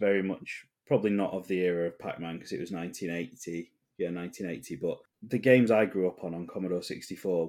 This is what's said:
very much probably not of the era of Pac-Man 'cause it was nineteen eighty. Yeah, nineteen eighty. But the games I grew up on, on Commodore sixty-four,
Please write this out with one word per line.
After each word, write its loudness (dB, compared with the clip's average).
very 4
much -6
probably 2
not 0
of -6
the 0
era 2
of -8
Pac-Man -8
'cause -12
it -4
was -8
nineteen -6
eighty. -8
Yeah, -2
nineteen -8
eighty. -8
But -4
the -2
games 8
I 6
grew 0
up -6
on, -6
on -8
Commodore -4
sixty-four, -4